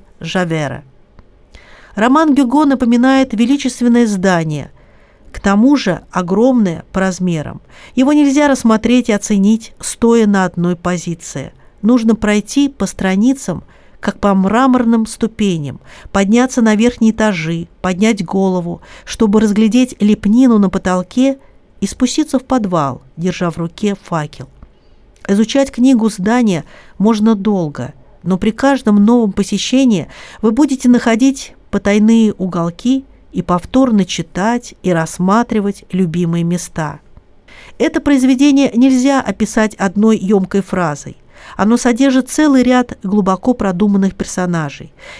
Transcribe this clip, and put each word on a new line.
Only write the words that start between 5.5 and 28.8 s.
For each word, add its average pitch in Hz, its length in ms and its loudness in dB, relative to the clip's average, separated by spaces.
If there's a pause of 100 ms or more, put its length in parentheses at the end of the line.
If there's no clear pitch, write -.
же 180 240 -4 (100)
огромное 190 800 0
по 196 80 -4
размерам. 180 640 -4 (340)
Его 262 160 2
нельзя 294 380 4
рассмотреть 240 580 2
и 226 60 0
оценить, 208 680 0
стоя 233 480 0
на 196 160 2
одной 175 320 -2
позиции. 170 800 -8 (280)
Нужно 226 340 2
пройти 208 520 0
по 277 180 -6
страницам, 196 800 -2 (380)
как - 180 -6
по 202 140 2
мраморным 226 720 2
ступеням, 196 760 -4 (320)
подняться 233 500 2
на 214 140 4
верхние 226 380 2
этажи, 170 540 -4 (140)
поднять 190 440 0
голову, 180 560 -4 (240)
чтобы 214 340 0
разглядеть 220 640 2
лепнину 220 580 4
на 196 100 2
потолке 190 680 -2 (420)
и 202 80 -4
спуститься 277 520 -2
в - 40 -8
подвал, 175 600 -4 (120)
держа 175 360 -4
в - 60 -12
руке 190 460 -4
факел. 151 460 -8 (800)
Изучать 226 420 0
книгу 240 380 2
здания 202 560 -2 (320)
можно 220 380 2
долго, 170 580 -4 (280)
но 180 160 -2
при 233 140 -2
каждом 226 540 2